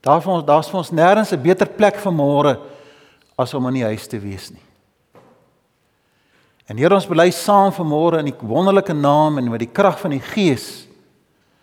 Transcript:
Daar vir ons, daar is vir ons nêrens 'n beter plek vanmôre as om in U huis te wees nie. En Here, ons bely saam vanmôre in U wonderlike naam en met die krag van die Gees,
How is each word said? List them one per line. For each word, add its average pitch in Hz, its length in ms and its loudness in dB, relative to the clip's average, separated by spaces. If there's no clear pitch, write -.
Daar 156 160 4
vir 180 140 -2
ons, 156 100 -4
daar 147 160 4
is - 80 -10
vir 196 80 -6
ons 175 160 -6
nêrens 196 400 2
'n 139 80 -4
beter 185 240 2
plek 202 320 0
vanmôre 143 640 0
as 127 160 -4
om 127 140 -4
in 131 80 -4
U 127 80 -2
huis 107 240 -6
te 113 120 -10
wees 98 320 -14
nie. - 100 -20
En 110 100 -12
Here, 165 160 4
ons 196 140 2
bely 175 240 4
saam 196 400 2
vanmôre 160 480 0
in 151 80 -4
U 131 140 -6
wonderlike 180 520 0
naam 147 440 2
en 123 120 -4
met 113 100 -6
die 117 140 -8
krag 196 260 2
van 165 120 -6
die 135 80 -6
Gees, - 680 -4